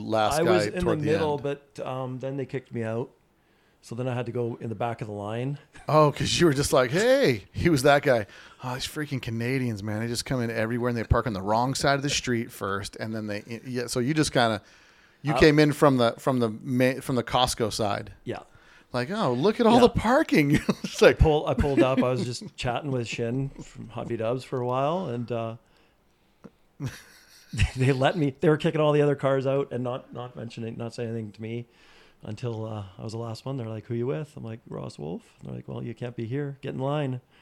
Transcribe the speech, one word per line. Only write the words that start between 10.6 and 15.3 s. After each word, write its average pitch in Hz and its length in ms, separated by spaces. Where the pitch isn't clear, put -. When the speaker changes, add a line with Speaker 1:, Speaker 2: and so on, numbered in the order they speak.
Speaker 1:
and 120 80
they 110 80
park - 220
on 113 80
the 92 80
wrong 117 320
side 143 220
of 135 60
the 143 60
street 120 420
first, 98 460
and 110 180
then 107 120
they, 107 400
yeah. 123 220
So 127 120
you 131 140
just 156 180
kinda, 113 300
you 143 140